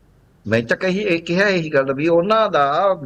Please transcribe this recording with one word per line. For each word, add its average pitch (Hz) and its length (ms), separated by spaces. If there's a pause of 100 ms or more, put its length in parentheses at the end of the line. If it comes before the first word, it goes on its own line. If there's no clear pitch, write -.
(460)
ਮੈਂ 113 160
ਤਾਂ 147 140
ਕਹੀ, 185 220
ਇਹ 180 240
ਕਿਹਾ 180 260
ਇਹੀ 170 220
ਗੱਲ 135 240
ਵੀ 147 140
ਉਹਨਾਂ 202 420
ਦਾ 175 560